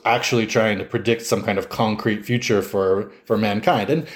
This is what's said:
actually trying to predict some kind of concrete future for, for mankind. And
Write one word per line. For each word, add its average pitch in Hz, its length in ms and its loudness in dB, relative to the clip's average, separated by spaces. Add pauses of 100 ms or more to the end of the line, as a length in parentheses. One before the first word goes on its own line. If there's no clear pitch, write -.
actually 117 400 2
trying 110 320 2
to 95 80 -6
predict 113 380 0
some - 180 0
kind 98 160 -2
of 92 120 -4
concrete 107 540 -2
future 120 380 0
for, 95 500 0 (140)
for 110 100 0
mankind. 107 540 0
And 160 160 0 (100)